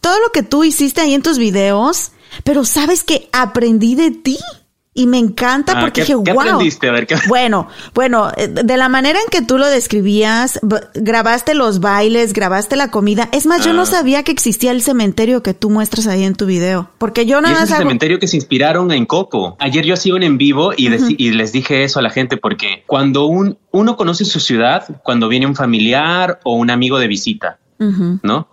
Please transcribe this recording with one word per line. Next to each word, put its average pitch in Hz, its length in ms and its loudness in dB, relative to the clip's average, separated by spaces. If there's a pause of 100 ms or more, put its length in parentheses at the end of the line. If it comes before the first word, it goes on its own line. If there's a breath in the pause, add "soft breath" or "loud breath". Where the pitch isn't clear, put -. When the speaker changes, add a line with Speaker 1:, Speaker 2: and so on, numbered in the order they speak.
Speaker 1:
todo 370 180 0
lo 453 120 2
que 302 120 0
tú 285 200 0
hiciste 285 380 0
ahí 285 140 2
en 277 80 0
tus 311 160 0
videos, 202 720 0 (320 loud breath)
pero 285 200 2
¿sabes 294 400 0
qué? - 280 -2
Aprendí 233 640 2
de 320 160 2
ti. 269 260 -6 (600)
Y 254 100 2
me 254 100 2
encanta 247 580 0
Speaker 2:
Ah, - 60 0
Speaker 1:
porque - 240 0
Speaker 2:
¿qué, 285 80 2
Speaker 1:
dije, 233 100 0
Speaker 2:
qué 185 80 0
Speaker 1:
"Guau". 269 160 2
Speaker 2:
aprendiste? 180 400 0
A 120 60 0
ver, 120 120 0
¿qué? 160 120 -2 (100)
Speaker 1:
Bueno, 226 400 2 (260 loud breath)
bueno, 240 440 2
eh, 208 100 -2
de 254 300 0
la 262 100 2
manera 262 320 2
en 440 100 -2
que 359 120 0
tú 247 160 0
lo 277 100 2
describías, 214 960 0
b-, 214 160 0 (140)
grabaste 226 600 0
los 220 280 2
bailes, 220 500 2
grabaste 202 460 -2
la 277 140 -2
comida. 208 420 0
Es 277 120 0
más, 339 200 2
yo 330 80 2
no 349 80 2
Speaker 2:
Ah. 370 60 2
Speaker 1:
sabía 285 360 0
que 320 80 -2
existía 247 400 0
el 247 100 0
cementerio 233 600 0
que 190 100 -2
tú 214 160 -4
muestras 214 380 0
ahí 190 160 0
en 190 120 0
tu 202 100 -4
video. 185 520 -2
Porque 233 280 -2
yo 269 140 2
Speaker 2:
Y - 20 0
Speaker 1:
nada 330 140 2
Speaker 2:
es 320 40 2
Speaker 1:
más 330 120 0
Speaker 2:
el - 40 0
Speaker 1:
hago 302 80 0
Speaker 2:
cementerio 226 360 0
que 190 80 -2
se 165 100 -2
inspiraron 156 560 0
en 120 120 0
Coco. 107 540 -4
Ayer 143 260 -2
yo 175 100 2
hacía 180 200 0
un 185 80 0
en 147 140 2
vivo 143 400 2
y 127 100 2
deci-, 117 200 2
Speaker 1:
Ujú. - 100 0
Speaker 2:
y 120 140 0
les 110 200 0
dije 135 320 -2
eso 135 160 -2
a - 20 0
la 113 80 -2
gente 127 280 -4
porque 104 500 -6
cuando 139 380 2
un, 190 320 0 (140)
uno 220 260 0
conoce 175 260 -2
su 165 160 -2
ciudad, 127 460 0 (180)
cuando 120 240 0
viene 127 180 0
un 139 100 -2
familiar 139 920 0
o 120 100 -2
un 117 140 0
amigo 127 300 0
de 123 80 0
visita, 104 520 -6 (200)
Speaker 1:
Ujú. 190 440 0
Speaker 2:
¿no? 139 300 -2